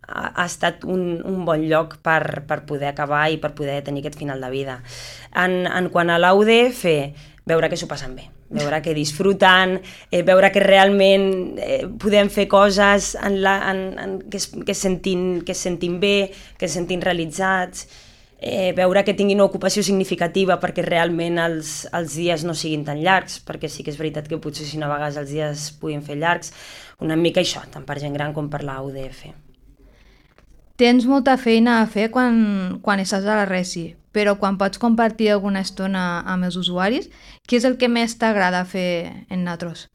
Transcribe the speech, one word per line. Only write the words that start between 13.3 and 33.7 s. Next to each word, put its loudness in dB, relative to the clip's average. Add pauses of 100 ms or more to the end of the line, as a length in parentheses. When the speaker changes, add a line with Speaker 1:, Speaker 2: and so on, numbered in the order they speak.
Speaker 1:
la, 2 (140)
en, -4 (160)
en, -8 (140)
que -10
es, -8
que -6
es -
sentin, -2
que -8
es -
sentin -4
bé, 0 (280)
que -4
es -4
sentin -4
realitzats, -2 (500)
eh, -2
veure 4
que 0
tinguin 2
una 8
ocupació -2
significativa 0
perquè -2
realment 0
els, -4 (100)
els -4
dies -2
no -4
siguin -4
tan -6
llargs, 2
perquè -10
sí -14
que -8
és -10
veritat -8
que -6
potser -10
si -8
no -4
a -2
vegades -4
els -8
dies -4 (160)
puguin -6
fer -8
llargs, -2 (480)
una 0
mica 2
això, -4
tant -14
per -6
gent -6
gran -4
com -6
per -6
la -8
U -8
D -10
F. -18 (1400)
Speaker 2:
Tens 6
molta 4
feina 4
a 4
fer -2
quan, 2
quan 0
estàs -2
a 0
la 2
Resi, -4 (180)